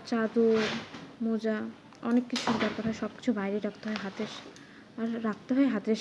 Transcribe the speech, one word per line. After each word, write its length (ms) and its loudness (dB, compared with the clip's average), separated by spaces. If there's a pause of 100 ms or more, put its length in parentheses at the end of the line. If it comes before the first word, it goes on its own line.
চাদর, 520 4 (640)
মোজা, 320 0 (520)
অনেক 220 4
কিছু 140 -2 (180)
দরকার 240 -2
হয়, 140 -2
সব 160 -4
কিছু 220 0
বাইরে 180 0 (100)
রাখতে 220 -8
হয় 160 -2
হাতের, 260 -6 (680)
আর 80 -2 (200)
রাখতে 280 -2
হয় 180 6
হাতের 280 2